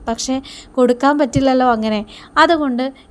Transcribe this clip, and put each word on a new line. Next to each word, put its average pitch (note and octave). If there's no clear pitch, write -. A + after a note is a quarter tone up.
പക്ഷേ A#3+
കൊടുക്കാൻ B3+
പറ്റില്ലല്ലോ C4
അങ്ങനെ. A3
അതുകൊണ്ട് D4